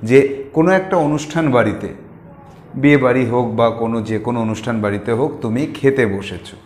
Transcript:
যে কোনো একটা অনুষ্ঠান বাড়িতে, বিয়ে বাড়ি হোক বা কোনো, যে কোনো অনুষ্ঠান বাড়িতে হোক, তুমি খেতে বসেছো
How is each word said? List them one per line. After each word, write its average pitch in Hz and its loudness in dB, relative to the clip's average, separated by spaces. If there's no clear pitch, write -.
যে 135 4
কোনো 160 4
একটা 190 0
অনুষ্ঠান 151 0
বাড়িতে, 107 0
বিয়ে 143 4
বাড়ি 127 2
হোক 120 0
বা 117 4
কোনো, 113 -2
যে 107 -4
কোনো 117 -4
অনুষ্ঠান 110 -4
বাড়িতে 101 -2
হোক, 123 0
তুমি 123 -2
খেতে 135 2
বসেছো 98 -8